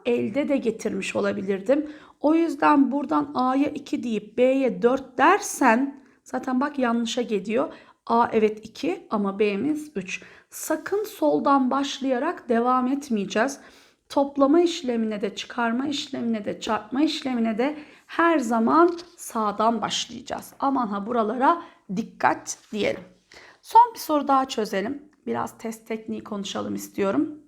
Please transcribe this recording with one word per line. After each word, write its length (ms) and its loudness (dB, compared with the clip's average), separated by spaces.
elde 440 0
de 80 2
getirmiş 580 -4
olabilirdim. 760 0
O 120 4
yüzden 580 4
buradan 440 -2
A'ya 340 2
iki 340 -6
deyip 340 -4
B'ye 440 2
dört 360 0
dersen 880 2
zaten 380 -4
bak 180 -2
yanlışa 420 0
gidiyor. 520 -2
A 260 2
evet 340 2
iki 440 -6
ama 300 -2
B'miz 560 -2
üç. 260 -8
Sakın 540 -4
soldan 680 2
başlayarak 800 -2
devam 380 2
etmeyeceğiz. 720 -2
Toplama 520 4
işlemine 600 -2
de 140 -4
çıkarma 520 -2
işlemine 580 -4
de 140 -6
çarpma 420 -2
işlemine 560 0
de 200 -2
her 320 2
zaman 580 4
sağdan 640 0
başlayacağız. 800 -8
Aman 280 0
ha 200 -6
buralara 560 0
dikkat 640 -2
diyelim. 320 -2
Son 320 6
bir 60 -14
soru 280 0
daha 200 4
çözelim. 640 -4
Biraz 320 -6
test 300 -12
tekniği 360 -8
konuşalım 520 -6
istiyorum. 720 -2